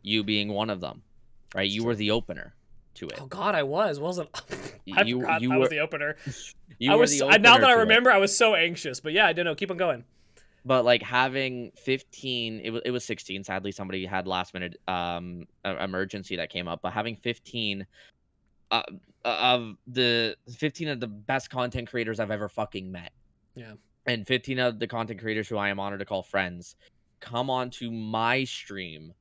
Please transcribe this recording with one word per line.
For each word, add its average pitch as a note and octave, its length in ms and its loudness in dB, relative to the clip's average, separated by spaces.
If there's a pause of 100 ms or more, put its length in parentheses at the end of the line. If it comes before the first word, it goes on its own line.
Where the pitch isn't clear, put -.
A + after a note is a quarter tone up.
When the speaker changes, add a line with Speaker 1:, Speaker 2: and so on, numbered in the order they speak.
Speaker 1:
You G#2+ 200 0
being G#2 300 0
one G#2+ 180 -2
of F#2 100 -4
them, C#2+ 220 -10 (520)
right? F#2+ 100 0
Speaker 2:
That's G2+ 100 0
Speaker 1:
You A2 100 -2
were A#2 80 0
Speaker 2:
true. A2 40 0
Speaker 1:
the G#2 160 0
opener - 420 -4 (420)
to E2+ 120 -12
it. - 120 -10
Speaker 2:
Oh C#3 60 -14
God, F#3 280 -4
I D#3 80 2
was, D3+ 360 -2
wasn't E3+ 300 -6 (120)
<laughs> - 100 -20
I? - 40 -6 (320)
Speaker 1:
Y-, - 200 2
you, B2 140 0
Speaker 2:
forgot - 220 0
Speaker 1:
you B2+ 100 0
Speaker 2:
I - 40 2
was C3 100 6
Speaker 1:
were C3 40 2
Speaker 2:
the D3 100 -2
opener. D3+ 360 -4 (300)
Speaker 1:
<laughs> - 320 -20
you B2+ 140 4
Speaker 2:
I - 20 8
Speaker 1:
were A3+ 60 8
Speaker 2:
was B3 120 8
Speaker 1:
the - 60 2
Speaker 2:
so, C4 100 2
I, G#3+ 100 10
now A#3 160 10
Speaker 1:
opener C4+ 80 8
Speaker 2:
that C4 80 10
I - 20 10
Speaker 1:
to A#3 60 8
it. A3+ 40 6
Speaker 2:
remember, A#3 300 8
I G3 60 8
was G3 180 4
so A3 180 6
anxious. E3 460 0
But D#3 140 -6
yeah, G#3 120 6
I E3 60 6
don't E3+ 140 0
know. D#3+ 80 0
Keep F#3+ 160 -6
on F3 80 -4
going. D3 260 0 (600)
Speaker 1:
But, B2+ 200 4
like, A#2+ 180 6
having B2+ 720 -2
fifteen, B2 880 -6
it A2+ 80 -6
wa-, A2+ 140 -6
it B2 80 -2
was B2 120 -4
sixteen. G2 380 -8
Sadly, F#2+ 300 -6
somebody F#2+ 340 -8
had F#2 220 -4
last F#2 260 -4
minute, F2+ 320 -10
um, F2 600 -6 (200)
e-, G2 40 -2 (100)
emergency F#2+ 560 -6
that E2 140 -6
came F2 180 -6
up. E2 140 -8
But F2+ 100 -6
having G#2+ 240 -4
fifteen, A2 680 -8 (840)
uh, A2+ 120 0 (420)
of A#2+ 520 0 (100)
the A#2+ 500 0 (200)
fifteen D3+ 320 -6
of C3 120 -6
the B2 60 -6
best G#2+ 420 -6
content B2 400 -6
creators A2+ 320 -4
I've G#2+ 100 -2
ever G#2 180 -4
fucking F#2+ 440 -8
met. E2+ 200 -14 (420)
Speaker 2:
Yeah. A2+ 180 -18 (340)
Speaker 1:
And A#2 200 -4
fifteen B2+ 320 -2
of A#2+ 220 0
the A#2+ 60 -4
content A2+ 340 -6
creators A2 280 -4
who A2 80 -4
I G2+ 140 0
am G2 100 -4
honored G2+ 200 -6
to G2+ 40 -6
call F#2+ 180 -4
friends F2 540 -4 (440)
come A#2+ 300 -4
onto B2+ 420 -4
my A2+ 500 0
stream F2 800 -10